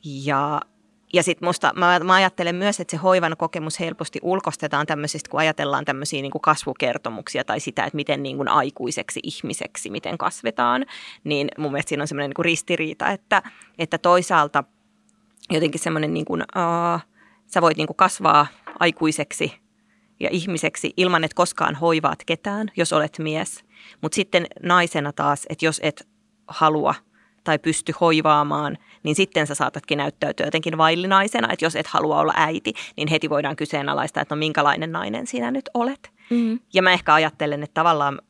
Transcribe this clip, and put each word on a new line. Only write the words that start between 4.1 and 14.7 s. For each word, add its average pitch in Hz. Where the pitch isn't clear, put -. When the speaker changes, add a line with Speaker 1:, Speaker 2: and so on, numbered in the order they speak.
Speaker 1:
ulkostetaan 156
tämmöisistä, 151
kun 143
ajatellaan 143
tämmöisiä 143
niin 139
kuin 156
kasvukertomuksia 127
tai 110
sitä, 120
että 143
miten 143
niin 135
kuin 139
aikuiseksi -
ihmiseksi, -
miten 123
kasvetaan, 120
niin 147
mun 151
mielestä 139
siinä 143
on -
semmoinen 143
niin 139
kuin 170
ristiriita, 165
että, 196
että 165
toisaalta 170